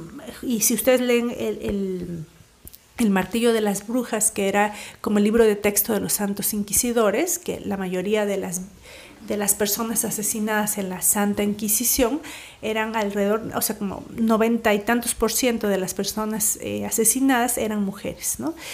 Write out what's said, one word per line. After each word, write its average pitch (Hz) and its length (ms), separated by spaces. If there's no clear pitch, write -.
y 233 180
si 240 140
ustedes 254 260
leen 240 300
el, 220 320
el, 185 640
el 226 140
Martillo 226 420
de 220 80
las 196 260
Brujas, 233 440
que 196 180
era 208 260
como 208 200
el 208 40
libro 226 220
de 208 100
texto 208 380
de 190 80
los 180 100
santos 202 420
inquisidores, 226 840
que - 220
la 196 160
mayoría 190 480
de 202 100
las, 185 240
de 208 120
las 202 180
personas 226 480
asesinadas 214 720
en 190 120
la 185 120
Santa 202 400
Inquisición 220 800
eran 220 360
alrededor, 208 580
o 233 60
sea, - 160
como 196 260
noventa 226 560
y 208 60
tantos 233 360
por 226 160
ciento 226 380
de 196 80
las 185 160
personas, 214 680
eh, 202 240
asesinadas 240 720
eran 214 280
mujeres, - 520
¿no? 285 160